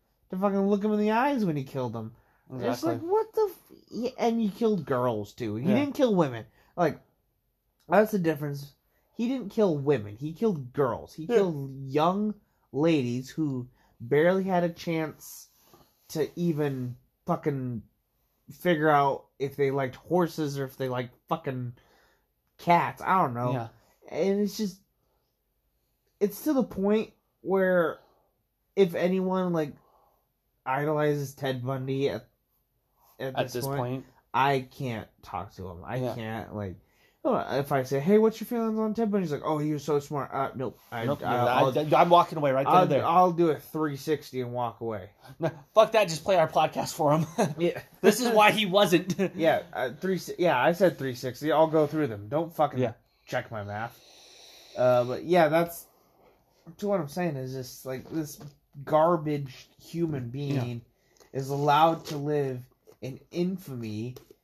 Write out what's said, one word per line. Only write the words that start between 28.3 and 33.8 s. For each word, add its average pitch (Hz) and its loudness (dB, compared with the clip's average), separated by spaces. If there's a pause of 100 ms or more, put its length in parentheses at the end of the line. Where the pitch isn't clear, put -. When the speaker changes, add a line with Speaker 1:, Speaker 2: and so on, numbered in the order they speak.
Speaker 1:
if 190 4
anyone, 185 0
like, 156 -2 (920)
idolizes 147 0
Ted 131 -4
Bundy 135 -2
at, 98 -6 (920)
at 127 -8
Speaker 2:
At 120 2
Speaker 1:
this 127 -8
Speaker 2:
this 123 -4
Speaker 1:
point, 139 -2
Speaker 2:
point. 127 -4 (300)